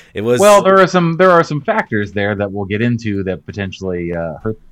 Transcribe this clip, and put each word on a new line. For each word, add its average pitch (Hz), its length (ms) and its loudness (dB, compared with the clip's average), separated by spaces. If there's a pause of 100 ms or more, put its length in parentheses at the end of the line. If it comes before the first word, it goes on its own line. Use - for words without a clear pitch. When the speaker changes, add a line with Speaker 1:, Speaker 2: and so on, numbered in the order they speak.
(120)
Speaker 1:
it - 80 -8
was 120 200 0
Speaker 2:
Well, 202 220 8
there 190 160 4
are 185 80 6
some, 170 300 0
there 185 140 2
are 170 140 4
some 151 160 -4
factors 107 520 -4
there 101 220 -2
that 101 160 -4
we'll 98 160 -8
get 104 160 -4
into 113 420 -2
that 92 220 -6
potentially, 92 680 -8
uh, 82 240 -8
hurt, 110 200 -8 (140)